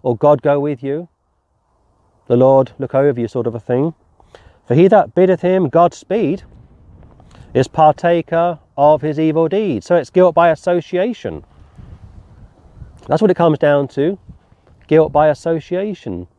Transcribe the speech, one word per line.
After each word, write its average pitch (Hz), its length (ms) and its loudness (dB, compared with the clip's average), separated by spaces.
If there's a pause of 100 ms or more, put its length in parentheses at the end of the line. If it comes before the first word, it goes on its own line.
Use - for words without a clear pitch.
or 123 140 -2
"God 147 240 2
go 143 180 -2
with 143 240 -8
you," 147 260 -8 (1160)
"The 120 120 0
Lord 131 400 2
look 135 160 -10
over 135 260 -2
you," 117 80 -6
sort 120 180 -6
of 117 80 -6
a 113 60 -12
thing. 135 320 -4 (720)
"For - 80 -4
he 165 160 4
that 185 260 2
biddeth 180 280 2
him 180 260 0
Godspeed 175 760 -2 (1080)
is 127 160 0
partaker 165 920 0 (180)
of 147 240 2
his 151 180 -6
evil 160 260 0
deeds." 170 380 -4
So 175 120 -2
it's 151 120 -2
guilt 180 260 2
by 170 140 4
association. 175 960 -4 (1600)
That's 143 120 0
what 208 100 2
it 175 60 0
comes 165 220 0
down 143 300 0
to, 165 280 -4 (680)
guilt 156 260 2
by 151 160 2
association. 165 1000 -6 (100)